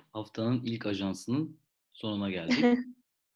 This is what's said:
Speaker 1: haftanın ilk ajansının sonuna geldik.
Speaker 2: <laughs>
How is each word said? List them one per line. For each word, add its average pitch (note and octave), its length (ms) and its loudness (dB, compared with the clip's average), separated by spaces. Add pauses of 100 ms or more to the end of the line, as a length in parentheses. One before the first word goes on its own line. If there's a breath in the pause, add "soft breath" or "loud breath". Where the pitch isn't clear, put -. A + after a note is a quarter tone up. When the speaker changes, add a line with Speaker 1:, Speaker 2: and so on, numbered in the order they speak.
(120)
Speaker 1:
haftanın A#2 540 -2
ilk A#2 200 -4
ajansının G#2 720 -2 (340)
sonuna G2+ 380 -2
geldik. F#2 240 0
Speaker 2:
<laughs> B3 400 4 (400)